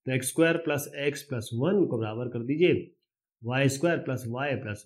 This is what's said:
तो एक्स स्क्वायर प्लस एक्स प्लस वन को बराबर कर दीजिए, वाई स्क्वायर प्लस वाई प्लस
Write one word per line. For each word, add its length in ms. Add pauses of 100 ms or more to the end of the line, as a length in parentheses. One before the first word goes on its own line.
तो 60
एक्स 160
स्क्वायर 300
प्लस 400
एक्स 240
प्लस 320
वन 320
को 120
बराबर 300
कर 160
दीजिए, 280 (720)
वाई 260
स्क्वायर 300
प्लस 300
वाई 280
प्लस 300